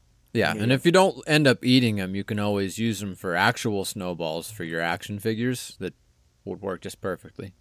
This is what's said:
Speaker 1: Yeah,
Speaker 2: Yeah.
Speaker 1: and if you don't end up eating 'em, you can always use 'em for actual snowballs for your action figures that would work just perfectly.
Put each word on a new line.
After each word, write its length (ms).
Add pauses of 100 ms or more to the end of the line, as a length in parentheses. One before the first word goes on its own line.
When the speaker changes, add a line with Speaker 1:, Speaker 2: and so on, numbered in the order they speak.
(320)
Speaker 1:
Yeah, 220
Speaker 2:
Yeah. 80
Speaker 1:
and 80
if 160
you 40
don't 360
end 200
up 160
eating 360
'em, 160
you 80
can 160
always 400
use 240
'em 120
for 200
actual 500
snowballs 640
for 120
your 180
action 380
figures 600
that 140 (520)
would 160
work 200
just 180
perfectly. 600